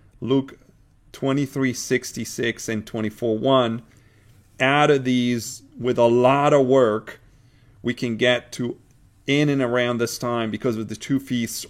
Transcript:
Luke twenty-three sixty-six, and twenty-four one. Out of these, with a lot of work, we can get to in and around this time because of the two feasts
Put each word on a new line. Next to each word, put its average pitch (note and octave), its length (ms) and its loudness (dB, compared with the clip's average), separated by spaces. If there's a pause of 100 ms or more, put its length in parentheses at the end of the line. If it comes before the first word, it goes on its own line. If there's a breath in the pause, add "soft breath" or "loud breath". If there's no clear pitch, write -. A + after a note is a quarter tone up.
(200 soft breath)
Luke C3 380 -2 (520)
twenty-three C3+ 640 -2
sixty-six, - 960 -6
and A2 180 -6
twenty-four A2 520 -4
one. B2 440 2 (800 soft breath)
Out C#3+ 320 4
of C#3 100 2
these, B2 600 -2 (160)
with B2 200 0
a A#2+ 60 6
lot C3 480 4
of C#3 140 6
work, A#2+ 540 2 (600 soft breath)
we A#2+ 120 -2
can A#2 220 -4
get B2 360 0
to B2 240 -6 (500)
in D3 220 2
and C#3 120 0
around A#2+ 380 0
this A#2 180 -2
time A#2 360 -4
because A2 240 -2
of A2 100 -6
the A2 80 -12
two C3+ 240 -2
feasts B2 520 -6